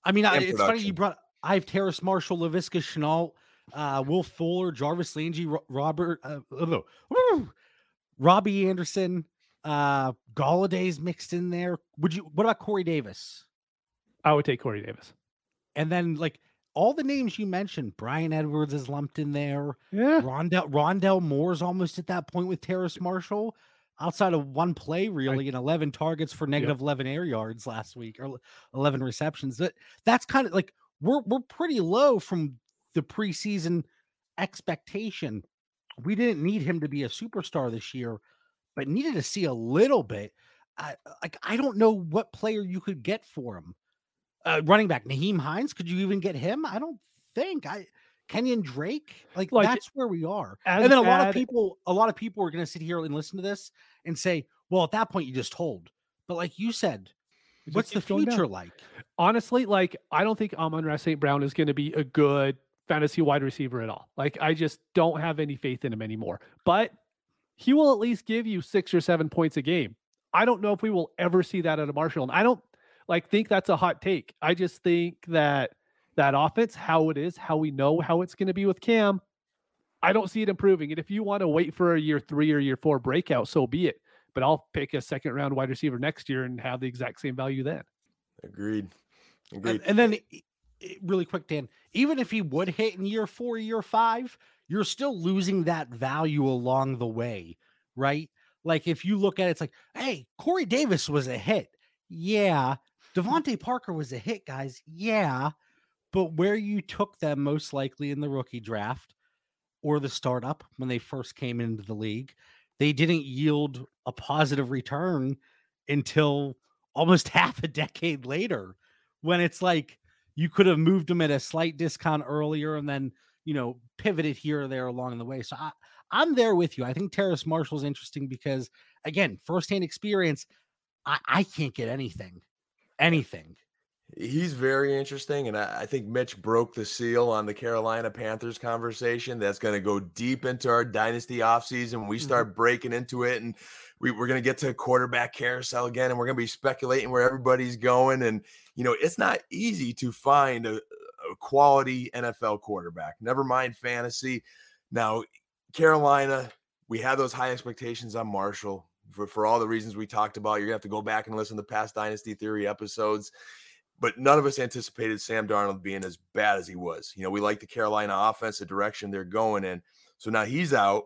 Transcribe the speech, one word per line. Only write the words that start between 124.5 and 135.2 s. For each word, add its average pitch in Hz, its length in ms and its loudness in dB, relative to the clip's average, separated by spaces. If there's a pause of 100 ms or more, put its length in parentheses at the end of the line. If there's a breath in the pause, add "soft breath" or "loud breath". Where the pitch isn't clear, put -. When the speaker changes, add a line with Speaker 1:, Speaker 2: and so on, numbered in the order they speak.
Speaker 1:
or 135 40 -6
there 131 200 -4
along 123 300 -6
the 117 80 -10
way. 131 160 -10
So 135 180 -12
I, 156 120 -10 (400 soft breath)
I'm 294 240 2
there 226 200 4
with 170 220 2
you. 127 80 -2
I 131 80 -4
think 175 180 -4
Terrace 190 340 0
Marshall's 156 380 -2
interesting 139 440 -8
because, 131 420 -4 (360 soft breath)
again, 156 380 0
firsthand 180 400 -2
experience, 180 640 -2 (600)
I, 143 120 -2 (100)
I 165 160 4
can't 147 300 -4
get 117 140 -4
anything, 104 540 -8 (580)
anything. 117 560 0 (640)
Speaker 2:
He's 147 340 -2
very 135 460 2
interesting, 139 500 -4